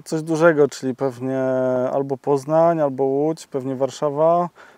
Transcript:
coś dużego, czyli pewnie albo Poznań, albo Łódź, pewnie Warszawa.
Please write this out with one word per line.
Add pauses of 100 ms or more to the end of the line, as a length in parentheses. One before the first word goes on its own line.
coś
dużego,
czyli
pewnie (520)
albo
Poznań,
albo
Łódź,
pewnie
Warszawa. (300)